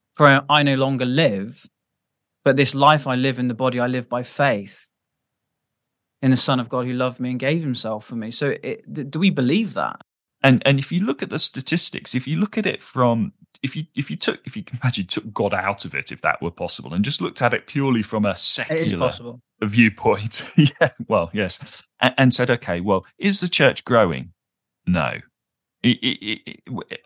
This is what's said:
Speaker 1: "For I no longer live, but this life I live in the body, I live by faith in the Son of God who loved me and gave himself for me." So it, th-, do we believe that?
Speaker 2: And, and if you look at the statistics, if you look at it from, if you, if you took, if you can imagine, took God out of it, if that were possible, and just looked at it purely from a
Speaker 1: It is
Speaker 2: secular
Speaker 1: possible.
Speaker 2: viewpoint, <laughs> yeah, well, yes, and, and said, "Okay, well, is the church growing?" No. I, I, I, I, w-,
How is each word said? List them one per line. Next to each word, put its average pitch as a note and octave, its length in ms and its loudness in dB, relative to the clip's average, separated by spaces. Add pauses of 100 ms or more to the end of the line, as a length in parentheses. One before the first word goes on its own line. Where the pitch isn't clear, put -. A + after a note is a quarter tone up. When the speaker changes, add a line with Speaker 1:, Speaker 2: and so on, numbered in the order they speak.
(140)
Speaker 1:
"For C#3 340 6
I D3 140 4
no C#3 140 2
longer C3 280 0
live, B2 600 -2 (760)
but C3+ 140 4
this C3+ 180 2
life C#3+ 320 0
I C3 100 -2
live B2+ 220 -2
in B2+ 100 -4
the A#2+ 60 -4
body, B2 240 -2
I B2 80 -2
live B2+ 220 -6
by B2 140 -6
faith A#2+ 640 -4 (1300)
in C3 80 4
the B2+ 80 6
Son C3 200 0
of A#2+ 120 -6
God B2+ 160 -2
who B2+ 80 -4
loved B2+ 260 -2
me B2+ 100 -4
and B2+ 80 -4
gave C#3+ 220 0
himself A2+ 460 -4
for - 100 -14
me." A2+ 140 -8
So C3+ 320 -2
it, - 200 -8 (120)
th-, C#3 160 -8
do D#3 80 -6
we G3 120 2
believe D3+ 440 0
that? B1 260 -6 (420)
Speaker 2:
And, C3 240 6
and C#3 120 4
if C#3 140 -6
you F3+ 120 0
look C4+ 180 -4
at - 80 -6
the B2+ 80 -2
statistics, - 760 0
if B2+ 140 -4
you D#3 100 -2
look G#3 180 -2
at G#3 100 -2
it - 160 -4
from, A#2 500 0 (300)
if C3 120 -8
you, D#3+ 100 -8 (120)
if - 140 -6
you D#3+ 60 -8
took, - 280 -2
if - 120 -14
you G#2+ 60 -8
can A#2+ 200 -12
imagine, A2 240 -2
took - 260 -4
God G2+ 220 0
out G2 300 -2
of - 100 -8
it, C#2 180 -8
if C#2 80 -12
that D#2+ 200 -2
were E2+ 100 -6
possible, - 440 -4
and G2 100 0
just C#3+ 160 -2
looked - 220 -4
at A#2+ 120 2
it - 120 -6
purely C3+ 360 0
from G#2+ 220 -4
a G#2 60 0
Speaker 1:
It F#2+ 60 -4
is - 60 0
Speaker 2:
secular A#2+ 560 0 (100)
Speaker 1:
possible. A#2+ 320 -10 (220)
Speaker 2:
viewpoint, G#2+ 880 2
<laughs> - 40 -20
yeah, C#3+ 340 4 (180)
well, F2+ 240 0
yes, G2+ 260 -2 (420)
and, B2+ 160 2
and C3 180 6
said, B2 160 2
"Okay, F#2+ 300 -2
well, F#2+ 240 0 (140)
is G3 220 2
the F3+ 80 -2
church - 360 2
growing?" F2+ 480 2 (540)
No. D#2+ 320 0 (680)
I, B2 180 2
I, A#2+ 200 -2
I, G#2 240 -6
I, - 100 -14 (100)
w-, - 220 -10 (180)